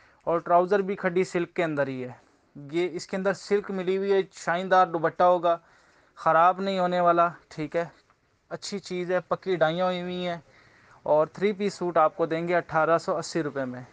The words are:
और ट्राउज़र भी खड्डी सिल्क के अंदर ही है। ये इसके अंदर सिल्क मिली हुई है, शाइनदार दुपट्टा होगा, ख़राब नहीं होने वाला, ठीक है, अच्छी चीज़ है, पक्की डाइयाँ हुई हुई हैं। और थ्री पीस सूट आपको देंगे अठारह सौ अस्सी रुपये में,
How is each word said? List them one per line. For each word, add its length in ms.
और 140
ट्राउज़र 400
भी 140
खड्डी 280
सिल्क 320
के 80
अंदर 240
ही 140
है। 200
ये 280
इसके 320
अंदर 160
सिल्क 380
मिली 240
हुई 160
है, 220
शाइनदार 520
दुपट्टा 400
होगा, 340
ख़राब 440
नहीं 180
होने 200
वाला, 340
ठीक 240
है, 160
अच्छी 280
चीज़ 340
है, 60
पक्की 360
डाइयाँ 320
हुई 140
हुई 220
हैं। 200
और 220
थ्री 260
पीस 240
सूट 200
आपको 300
देंगे 260
अठारह 440
सौ 160
अस्सी 280
रुपये 240
में, 280